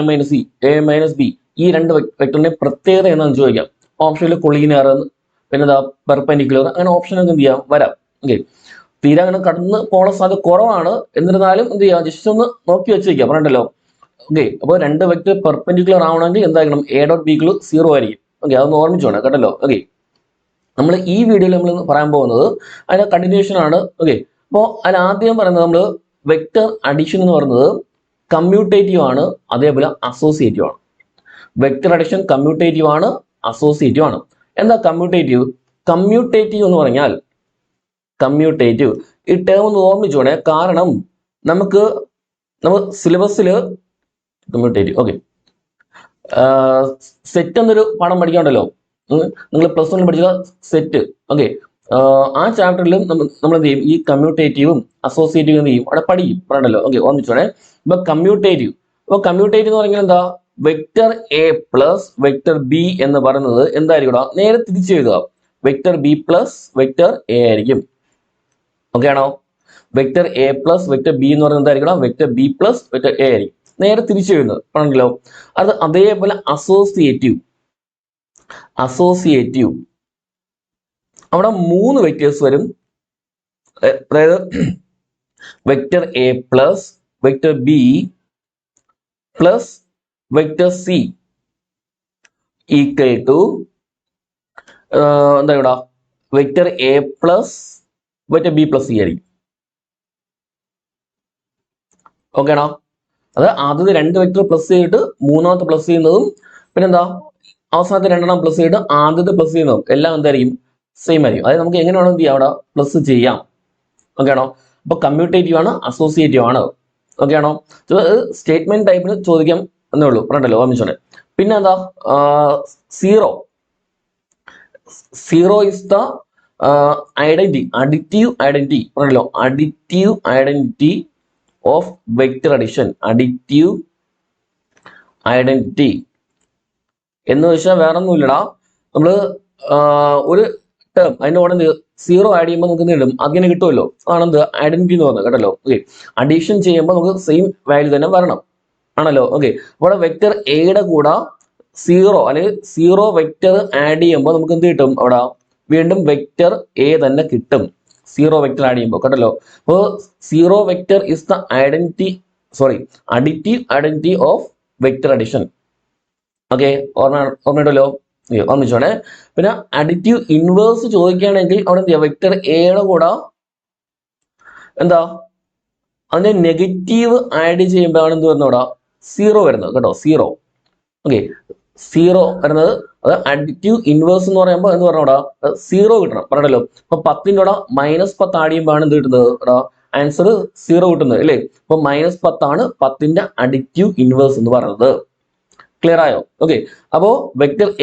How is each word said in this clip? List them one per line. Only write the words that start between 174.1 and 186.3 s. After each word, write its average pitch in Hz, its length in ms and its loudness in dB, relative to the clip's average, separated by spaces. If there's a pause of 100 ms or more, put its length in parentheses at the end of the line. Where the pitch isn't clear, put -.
എന്താ 175 160 4 (1120)
അതിന്റെ 190 200 0 (140)
നെഗറ്റീവ് 185 680 0 (280)
ആഡ് 175 300 0
ചെയ്യുമ്പോഴാണ് 165 440 2
എന്ത് 160 120 0
വരുന്നത്, 143 180 2
അവിടെ 123 160 0 (460)
സീറോ 214 360 2
വരുന്നത് - 280 -2
കേട്ടോ, 117 180 0 (100)
സീറോ. 160 240 2 (800)
ഓക്കെ, 120 140 0 (640)
സീറോ 180 360 2 (200)
വരുന്നത്, 156 300 2 (320)
അത് 160 100 4 (160)
അഡിറ്റീവ് 151 480 -2 (140)
ഇൻവേഴ്സ് 180 380 2
എന്ന് 190 100 2
പറയുമ്പോൾ 180 340 2
എന്ത് 175 140 0
പറഞ്ഞ 160 140 0
അവിടെ 135 140 4 (520)
സീറോ 208 340 2
കിട്ടണം, 117 300 -6